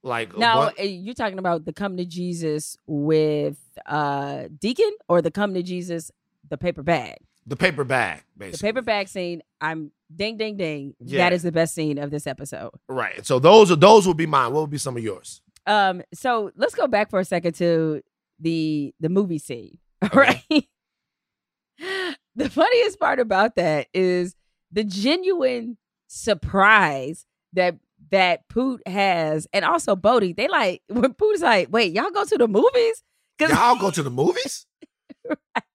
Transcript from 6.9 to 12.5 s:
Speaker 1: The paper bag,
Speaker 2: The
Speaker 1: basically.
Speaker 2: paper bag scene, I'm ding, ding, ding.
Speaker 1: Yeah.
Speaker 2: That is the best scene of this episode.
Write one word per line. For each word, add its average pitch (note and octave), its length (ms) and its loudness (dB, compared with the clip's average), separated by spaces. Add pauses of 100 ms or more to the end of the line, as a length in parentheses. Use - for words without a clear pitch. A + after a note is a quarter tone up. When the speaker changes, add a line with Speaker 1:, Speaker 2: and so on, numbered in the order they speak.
Speaker 1:
The B2+ 100 -8
paper D3 280 0
bag, A#2 380 -2 (140)
Speaker 2:
The - 100 -20
Speaker 1:
basically. E3 220 -6
Speaker 2:
paper A#3 140 -4
bag G#3 260 -4
scene, F3 340 -10 (180)
I'm D#3 300 -8 (240)
ding, G#3+ 220 -6
ding, G#3+ 200 -6
ding. D3+ 440 -6
Speaker 1:
Yeah. B2+ 240 -6
Speaker 2:
That F3 80 2
is F3 100 -2
the F3 100 -2
best E3 220 0
scene D3+ 240 -4
of C#3+ 120 -8
this D3 160 -8
episode. C3 440 -12 (180)